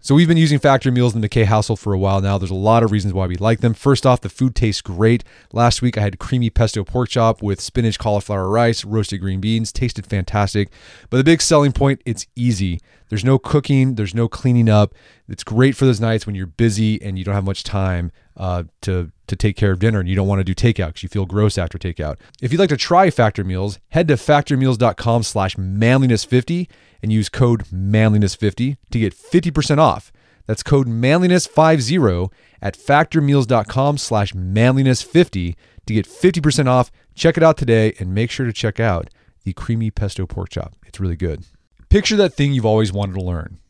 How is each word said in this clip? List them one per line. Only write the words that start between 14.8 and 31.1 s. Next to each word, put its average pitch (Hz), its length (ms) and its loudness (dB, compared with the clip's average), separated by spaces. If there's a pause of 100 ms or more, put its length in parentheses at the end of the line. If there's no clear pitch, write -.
It's - 160 -12
great 123 320 2
for 135 100 0
those 117 140 2
nights 113 260 -2
when 104 100 -6
you're 95 120 -8
busy 107 540 0
and 95 180 -8
you 90 60 -8
don't 98 100 -2
have 98 80 -2
much 95 200 -6
time, 92 500 -4 (240)
uh, 90 260 -6 (200)
to, 90 280 -4 (160)
to 98 80 -6
take 104 220 -2
care 101 140 2
of 90 80 -2
dinner 107 200 0
and 90 80 -4
you 92 80 -2
don't 95 120 0
wanna 98 180 0
do 92 100 -4
takeout 90 380 -2
'cause - 100 -14
you 92 60 -10
feel 98 160 -4
gross 101 320 -2
after 85 200 -6
takeout. 82 380 -8 (260)
If 127 120 -2
you'd 160 60 0
like 185 100 2
to 139 80 0
try 175 320 2
Factor 110 340 0
meals, 92 360 -6 (100)
head 160 180 0
to 143 80 4
factor 147 400 0
meals 131 220 2
dot 110 180 2
com 117 280 0
slash 95 340 -4
manliness 113 680 2
fifty 165 460 -2 (320)
and 107 100 -4
use 110 180 0
code 120 420 0
manliness 104 640 2
fifty 120 420 -4 (140)
to 120 80 -2
get 104 140 -2
fifty - 360 0
percent 147 300 0
off. - 320 2 (340)
That's - 180 -4
code 139 240 2
manliness 160 600 2